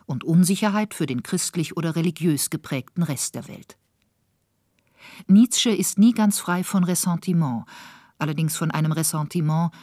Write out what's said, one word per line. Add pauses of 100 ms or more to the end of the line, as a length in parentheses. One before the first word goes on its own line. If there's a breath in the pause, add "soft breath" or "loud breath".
und
Unsicherheit
für
den
christlich
oder
religiös
geprägten
Rest
der
Welt. (1500 loud breath)
Nietzsche
ist
nie
ganz
frei
von
Ressentiment, (520 loud breath)
allerdings
von
einem
Ressentiment, (120)